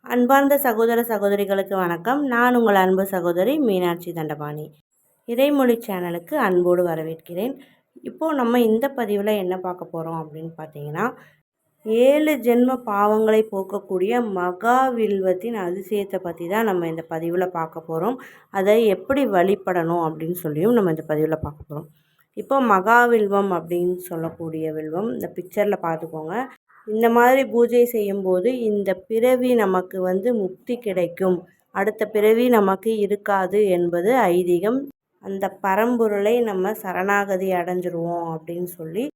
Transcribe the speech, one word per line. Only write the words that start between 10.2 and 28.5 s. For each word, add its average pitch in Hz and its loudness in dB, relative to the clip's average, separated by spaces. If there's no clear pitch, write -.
பார்த்தீங்கன்னா, 156 -8
ஏழு 294 4
ஜென்ம 240 4
பாவங்களை 214 4
போக்கக்கூடிய 196 -4
மகா 185 0
வில்வத்தின் 208 -2
அதிசயத்தை 190 -4
பத்தி 170 -8
தான் 214 0
நம்ம 180 0
இந்த 160 -6
பதிவுல 170 -2
பார்க்க 165 -8
போறோம். 175 -4
அதை 202 2
எப்படி 277 0
வழிபடணும் 180 0
அப்படின்னு 160 -6
சொல்லியும் 160 0
நம்ம 202 2
இந்த 160 -4
பதிவுல 156 0
பார்க்க 151 -10
போறோம். 151 -12
இப்போ 208 -4
மகா 220 4
வில்வம் 202 2
அப்படின்னு 175 -2
சொல்லக்கூடிய 160 -8
வில்வம் 156 -6
இந்த 214 -8
பிக்சர்ல 202 -2
பார்த்துக்கோங்க. 160 -6
இந்த 220 2
மாதிரி 240 6
பூஜை 233 4
செய்யும்போது 196 0